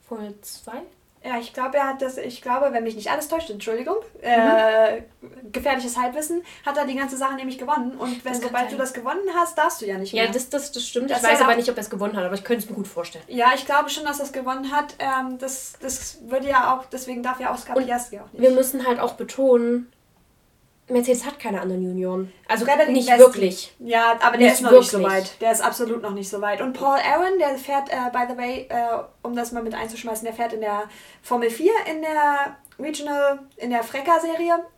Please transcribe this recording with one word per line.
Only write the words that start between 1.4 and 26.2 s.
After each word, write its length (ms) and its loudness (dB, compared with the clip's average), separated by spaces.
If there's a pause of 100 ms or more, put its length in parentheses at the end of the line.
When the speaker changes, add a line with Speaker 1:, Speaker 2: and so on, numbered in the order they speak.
Speaker 2:
glaube, 240 -4
er 120 2
hat 120 -6
das, 160 -6
ich 240 -12
glaube, 320 0
wenn 100 0
mich 120 -6
nicht 160 -6
alles 160 -4
täuscht, 240 -4
Entschuldigung, 460 -4 (260)
Speaker 1:
Mhm. 40 -6
Speaker 2:
äh, 720 4 (500)
gefährliches 440 -4
Halbwissen, 460 -4 (240)
hat 120 -2
er 100 0
die 80 -4
ganze 200 -4
Sache 200 -2
nämlich 240 -10
gewonnen. 400 -2
Und 260 -8
wenn, 80 -6
Speaker 1:
Das 80 -4
kann 80 -4
Speaker 2:
sobald 200 -2
Speaker 1:
sein. 20 -8
Speaker 2:
du 60 -8
das 160 -4
gewonnen 260 -4 (160)
hast, 200 0
darfst 280 0
du 20 -8
ja 140 -6
nicht 140 -8
Speaker 1:
Ja, 100 2
Speaker 2:
mehr. 80 0
Speaker 1:
das, 180 -6
das, 220 -6
das 160 -8
stimmt. 240 -4
Speaker 2:
Das 80 0
Speaker 1:
Ich 40 -2
weiß 120 6
Speaker 2:
war 100 4
Speaker 1:
aber 80 6
Speaker 2:
auch 40 2
Speaker 1:
nicht, 120 0
ob 80 -4
er 40 -6
es 100 -10
gewonnen 260 -4
hat, 80 -2
aber 80 -4
ich 100 -8
könnte 200 -2
es 80 -12
mir 40 -10
gut 120 -8
vorstellen. 400 -10
Speaker 2:
Ja, 260 4
ich 140 -4
glaube 240 2
schon, 120 -6
dass 140 -4
er 80 -4
es 80 -12
gewonnen 380 -6
hat. 260 -2
Ähm, 400 -2
das, 420 -10
das 380 -10 (100)
würde 220 -2
ja 260 4
auch, 100 -10
deswegen 360 -10
darf 180 -4
ja 140 -4
Oscar 240 -4
Speaker 1:
Und 80 0
Speaker 2:
Piastri 340 -6
auch 140 -20
nicht. 80 -2
Speaker 1:
wir 80 10
müssen 380 2
halt 120 2
auch 140 -2
betonen, 760 2 (1000)
Mercedes 360 2
hat 140 -10
keine 220 -4
anderen 220 -4
Junioren. 500 -4 (160)
Also 160 0
Speaker 2:
Frederic 240 4
Speaker 1:
nicht 180 2
Speaker 2:
Weston. 200 6
Speaker 1:
wirklich. 520 0
Speaker 2:
Ja, 420 2
aber 140 4
der 120 8
Speaker 1:
Nicht 80 6
Speaker 2:
ist 60 -2
noch 100 6
nicht 200 12
so 80 0
Speaker 1:
wirklich. 200 2
Speaker 2:
weit. 220 -8
Der 120 2
ist 100 0
absolut 380 -2
noch 100 -6
nicht 180 -8